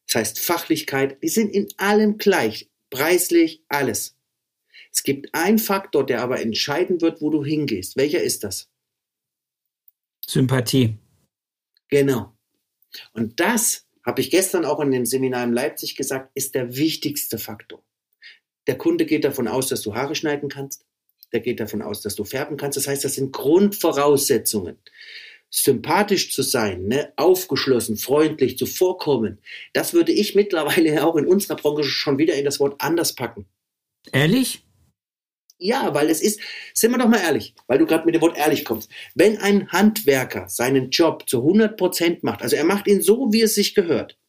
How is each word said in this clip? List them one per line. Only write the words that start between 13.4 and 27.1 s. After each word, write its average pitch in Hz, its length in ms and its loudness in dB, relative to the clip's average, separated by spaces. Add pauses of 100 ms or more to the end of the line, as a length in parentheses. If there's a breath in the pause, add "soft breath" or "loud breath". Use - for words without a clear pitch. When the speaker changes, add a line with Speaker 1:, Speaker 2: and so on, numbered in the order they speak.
Speaker 1:
habe 123 160 -2
ich - 80 -2
gestern 185 340 2
auch 147 160 -2
in 143 120 2
dem 127 140 0
Seminar 127 380 -2
in 120 100 0
Leipzig - 420 -4
gesagt, - 400 -6
ist 135 200 -6
der 123 220 -4
wichtigste 147 600 -4
Faktor. - 460 -14 (840 loud breath)
Der - 100 -2
Kunde 165 280 0
geht 151 180 0
davon 135 240 -2
aus, 131 200 -2
dass 113 140 -4
du 104 140 -8
Haare 143 200 -4
schneiden 143 340 -4
kannst. 139 360 -14 (480)
Der 113 80 0
geht 117 180 -4
davon 107 220 -6
aus, 85 200 -8
dass 101 140 -8
du 104 80 -8
färben 143 340 -6
kannst. 143 200 -6
Das 135 100 -4
heißt, 139 160 -4
das 135 120 -4
sind 135 180 -4
Grundvoraussetzungen. 143 1400 2 (720 loud breath)
Sympathisch 170 840 0
zu - 80 -4
sein, 98 460 -2
ne, 139 300 -2